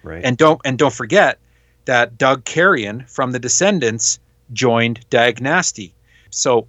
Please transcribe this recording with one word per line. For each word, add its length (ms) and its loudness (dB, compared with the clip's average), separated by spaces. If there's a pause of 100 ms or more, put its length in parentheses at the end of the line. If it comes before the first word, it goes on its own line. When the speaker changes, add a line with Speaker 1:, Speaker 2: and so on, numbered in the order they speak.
Speaker 1:
Right. 220 -10
Speaker 2:
And 120 0
don't, 280 4
and 120 -4
don't 160 2
forget 460 2 (460)
that 340 0
Doug 260 0
Carrion 640 0
from 240 -6
the 80 -6
Descendants 800 -2 (340)
joined 580 -2
Dag 300 2
Nasty. 540 -4 (360)
So 380 -2